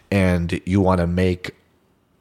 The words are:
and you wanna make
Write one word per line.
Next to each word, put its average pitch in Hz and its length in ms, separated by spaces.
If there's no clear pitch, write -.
and 90 540
you 95 140
wanna 92 280
make 90 480